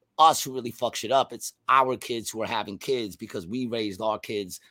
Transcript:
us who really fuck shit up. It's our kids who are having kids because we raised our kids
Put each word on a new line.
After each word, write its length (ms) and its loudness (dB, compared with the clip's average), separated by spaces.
us 240 8
who 100 -8
really 180 -6
fuck 240 -4
shit 160 -4
up. 220 4
It's 200 -10
our 300 4
kids 320 -6
who 140 -6
are 40 -2
having 300 -4
kids 380 -2
because 320 -10
we 180 -4
raised 340 -4
our 200 0
kids 400 -6